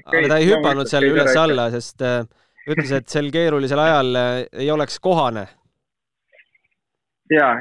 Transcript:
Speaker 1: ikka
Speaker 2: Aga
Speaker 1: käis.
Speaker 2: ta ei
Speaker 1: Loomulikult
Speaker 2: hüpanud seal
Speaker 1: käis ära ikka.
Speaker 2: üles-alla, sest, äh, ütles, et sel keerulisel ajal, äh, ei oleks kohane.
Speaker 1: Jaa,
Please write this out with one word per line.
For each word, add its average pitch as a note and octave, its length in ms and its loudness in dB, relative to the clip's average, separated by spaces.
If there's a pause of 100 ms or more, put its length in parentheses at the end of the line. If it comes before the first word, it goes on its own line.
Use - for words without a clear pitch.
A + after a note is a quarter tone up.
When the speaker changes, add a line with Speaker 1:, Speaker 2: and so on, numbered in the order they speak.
Speaker 1:
ikka - 100 -18
Speaker 2:
Aga E3 80 0
Speaker 1:
käis. D3+ 140 2
Speaker 2:
ta D#3 80 4
ei D#3+ 80 4
Speaker 1:
Loomulikult G3+ 160 2
Speaker 2:
hüpanud C#3 260 -2
seal C#3 140 2
Speaker 1:
käis C#3 80 4
ära D#3 80 2
ikka. C3+ 80 2
Speaker 2:
üles-alla, C3 380 2 (100)
sest, - 260 -10
äh, B2 140 0 (560)
ütles, D3+ 240 -4
et B2+ 160 -6
sel D3 240 -2
keerulisel D3 480 0
ajal, C3+ 340 2
äh, B2 220 -2 (240)
ei D3 80 0
oleks D3+ 320 -4
kohane. C3 400 0 (1900)
Speaker 1:
Jaa, D3 300 2